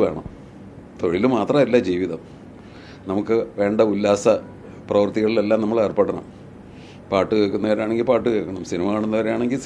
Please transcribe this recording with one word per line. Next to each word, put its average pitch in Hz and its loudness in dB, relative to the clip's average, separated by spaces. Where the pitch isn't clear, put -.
വേണം. 80 -2
തൊഴിൽ 92 2
മാത്രമല്ല 117 4
ജീവിതം. 87 -2
നമുക്ക് 104 0
വേണ്ട 104 4
ഉല്ലാസ 101 2
പ്രവൃത്തികളിലെല്ലാം 107 2
നമ്മൾ 107 0
ഏർപ്പെടണം. 92 0
പാട്ട് 98 2
കേൾക്കുന്നവരാണെങ്കിൽ 107 0
പാട്ട് 117 2
കേൾക്കണം, 92 -4
സിനിമ 90 0
കാണുന്നവരാണെങ്കിൽ 110 -2